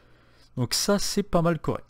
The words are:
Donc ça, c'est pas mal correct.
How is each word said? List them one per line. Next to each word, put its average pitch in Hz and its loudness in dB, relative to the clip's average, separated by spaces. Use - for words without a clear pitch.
Donc 123 -2
ça, 202 2
c'est - -2
pas 175 0
mal 165 0
correct. - -4